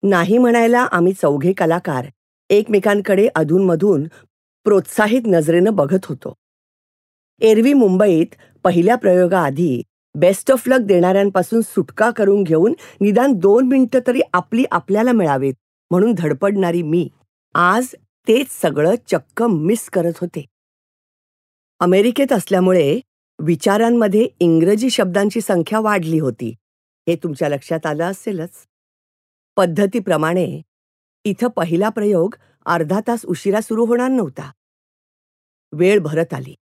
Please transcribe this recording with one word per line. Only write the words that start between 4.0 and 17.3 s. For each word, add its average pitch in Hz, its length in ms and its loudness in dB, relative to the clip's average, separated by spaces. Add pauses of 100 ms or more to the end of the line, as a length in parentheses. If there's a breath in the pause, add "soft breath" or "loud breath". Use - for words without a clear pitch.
प्रोत्साहित 208 640 0
नजरेनं 175 480 2
बघत 185 320 0
होतो. - 280 -12 (1080)
एरवी 220 320 4
मुंबईत 190 920 2
पहिल्या 180 320 2
प्रयोगाआधी 175 840 0 (360)
best 185 340 2
of 254 160 2
luck 254 180 2
देणाऱ्यांपासून 196 760 2
सुटका 214 500 -2
करून 202 320 2
घेऊन 170 300 2 (280 loud breath)
निदान 214 300 2
दोन 208 360 2
मिनिटं 262 400 2
तरी 254 140 -2 (120)
आपली 226 380 -2
आपल्याला 208 400 0
मिळावेत 139 420 0 (380)
म्हणून 202 260 2
धडपडणारी 175 640 -2
मी 160 280 -2 (440)